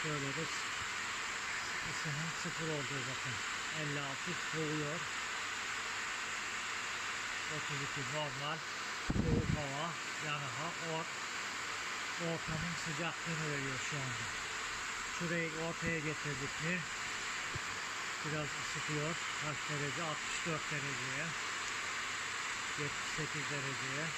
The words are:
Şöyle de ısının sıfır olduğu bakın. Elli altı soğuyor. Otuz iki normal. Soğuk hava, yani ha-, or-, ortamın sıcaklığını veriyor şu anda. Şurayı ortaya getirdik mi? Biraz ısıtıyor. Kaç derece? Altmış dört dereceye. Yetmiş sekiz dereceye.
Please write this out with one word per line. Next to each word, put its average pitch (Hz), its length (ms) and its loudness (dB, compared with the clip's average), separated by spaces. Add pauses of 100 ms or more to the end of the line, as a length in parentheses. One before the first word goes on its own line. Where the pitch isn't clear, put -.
Şöyle 147 340 0
de 160 60 0 (1500)
ısının 151 400 0 (140)
sıfır 160 240 0
olduğu 139 420 0
bakın. 127 260 -2 (460)
Elli 147 180 0
altı 139 320 -2 (200)
soğuyor. 151 480 2 (2500)
Otuz 143 320 0
iki 143 140 -2 (140)
normal. 147 420 0 (500)
Soğuk - 500 8
hava, 143 280 2 (420)
yani 147 200 2 (100)
ha-, 160 200 -2 (160)
or-, 160 200 0 (1160)
ortamın 160 460 2 (100)
sıcaklığını 160 680 0
veriyor 135 280 0 (100)
şu 151 80 0
anda. 123 280 0 (960)
Şurayı 165 320 2 (160)
ortaya 165 320 2
getirdik 143 540 0 (100)
mi? 170 120 2 (1500)
Biraz 151 220 2 (140)
ısıtıyor. 151 540 2 (260)
Kaç 147 180 0 (100)
derece? 147 340 0
Altmış - 420 0
dört 160 260 2
dereceye. 135 540 0 (1500)
Yetmiş - 380 0
sekiz 151 340 0
dereceye. 135 540 0 (120)